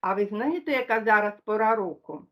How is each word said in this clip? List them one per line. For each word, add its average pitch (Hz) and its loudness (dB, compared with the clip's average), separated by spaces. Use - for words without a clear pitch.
А 190 -2
ви 202 2
знаєте, 285 -2
яка 233 0
зараз 208 4
пора 220 2
року? 165 -8